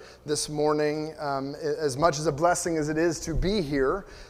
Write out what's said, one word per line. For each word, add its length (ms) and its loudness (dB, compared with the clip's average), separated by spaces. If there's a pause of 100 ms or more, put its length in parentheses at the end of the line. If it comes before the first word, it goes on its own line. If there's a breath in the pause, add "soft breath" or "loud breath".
(240 loud breath)
this 260 -4
morning, 680 0
um, 380 -4
i-, 280 -4
as 140 0
much 220 4
as 80 0
a 40 2
blessing 460 2
as 100 0
it 80 -2
is 260 2
to 120 -4
be 260 2
here, 460 0 (240 loud breath)